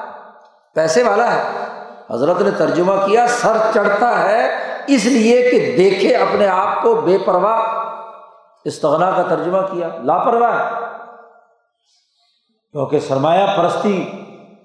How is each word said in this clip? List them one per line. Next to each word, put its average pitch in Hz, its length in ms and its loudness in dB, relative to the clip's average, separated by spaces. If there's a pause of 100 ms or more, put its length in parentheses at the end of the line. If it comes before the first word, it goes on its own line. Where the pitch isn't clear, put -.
(760)
پیسے 214 280 2
والا 214 300 2
ہے۔ - 320 -4 (460)
حضرت 156 300 0
نے 170 100 2
ترجمہ 165 420 0 (120)
کیا، 226 260 2
سر 220 260 0 (160)
چڑھتا 202 380 2 (100)
ہے 220 260 0 (400)
اس 262 180 2
لیے 240 360 4 (100)
کہ - 80 4 (180)
دیکھے 247 380 4
اپنے 202 320 2
آپ 196 360 0
کو 233 120 4
بے 165 300 2
پرواہ، 220 520 0 (880)
استغنا 156 460 0
کا 185 100 0
ترجمہ 175 360 -2 (140)
کیا 175 160 -6 (160)
لاپرواہ 226 500 2
ہے، 196 340 -4 (1900)
کیونکہ 143 260 -2
سرمایہ 160 460 2 (120)
پرستی 175 460 0 (600)